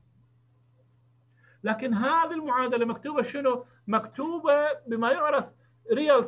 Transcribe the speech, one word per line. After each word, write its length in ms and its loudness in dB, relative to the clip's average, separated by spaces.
لكن 300 0
هذه 380 2
المعادلة 540 0
مكتوبة 360 -4
شنو؟ 440 -2
مكتوبة 880 0
بما 260 0
يعرف 320 0
real 360 4